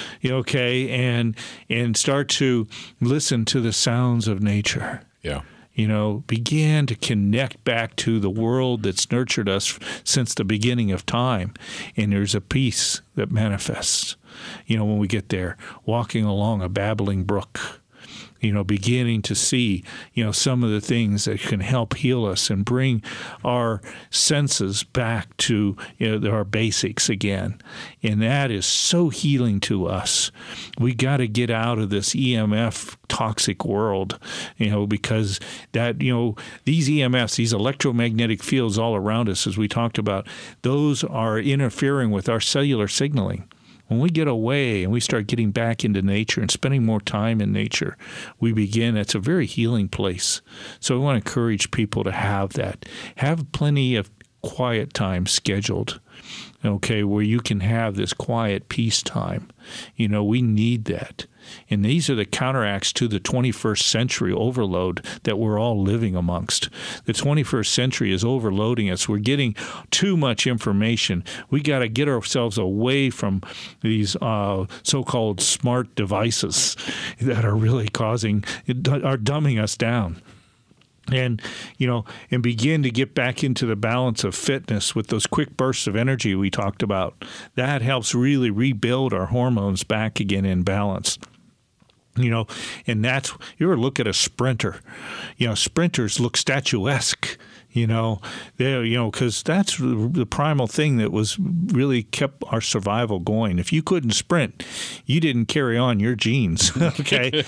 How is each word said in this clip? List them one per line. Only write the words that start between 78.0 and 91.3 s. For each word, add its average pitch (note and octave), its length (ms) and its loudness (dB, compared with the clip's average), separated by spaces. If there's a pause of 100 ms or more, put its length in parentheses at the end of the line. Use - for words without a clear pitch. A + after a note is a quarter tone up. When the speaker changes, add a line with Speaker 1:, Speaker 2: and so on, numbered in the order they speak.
Speaker 1:
are C3 500 0
dumbing C#3 440 0
us G#2+ 160 -2
down. A2+ 440 0 (880)
And, B2+ 320 0 (360)
you C3 100 2
know, A#2+ 160 0 (260)
and B2 140 2
begin B2 400 2
to B2+ 80 2
get B2 240 0
back B2+ 260 0
into B2+ 240 0
the A2 120 0
balance A#2 480 0
of F#2+ 100 -2
fitness - 580 -2
with A2 140 -2
those A2 180 0
quick - 300 -2
bursts C3 320 0
of G2+ 80 -2
energy A#2 400 0
we G2 140 2
talked G2+ 340 -2
about. G2 400 -2 (320)
That C3 260 0
helps B2 320 0
really B2+ 360 4
rebuild B2 640 2
our F#2 140 0
hormones A2 580 2
back G#2+ 340 0
again G2 240 2
in F#2 200 2
balance. G2 540 0 (1000)